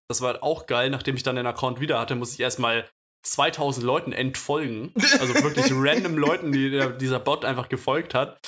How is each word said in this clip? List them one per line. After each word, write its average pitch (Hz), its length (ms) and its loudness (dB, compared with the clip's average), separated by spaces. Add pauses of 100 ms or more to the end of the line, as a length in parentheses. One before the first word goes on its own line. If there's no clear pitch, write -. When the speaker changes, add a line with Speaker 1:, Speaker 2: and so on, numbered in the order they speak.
Speaker 1:
Das 123 120 -2
war 127 120 0
halt - 100 -8
auch 156 240 -2
geil, 127 240 2
nachdem 135 260 -2
ich 127 60 -6
dann 131 140 -2
den 123 100 -2
Account 123 340 -2
wieder 143 200 0
hatte, 117 160 -2
muss 120 180 -4
ich - 60 -8
erstmal 120 480 0 (340)
zweitausend 143 600 0
Leuten 131 280 0
entfolgen. 131 800 -2 (280)
Also 127 140 0
wirklich 254 320 2
Speaker 2:
<laughs> 135 60 2
Speaker 1:
random 156 440 2
Leuten, 156 360 2
die 135 180 2
der, 135 200 2
dieser 131 280 -2
Bot 143 260 0
einfach 127 240 -2
gefolgt 143 460 -2
hat. 135 340 0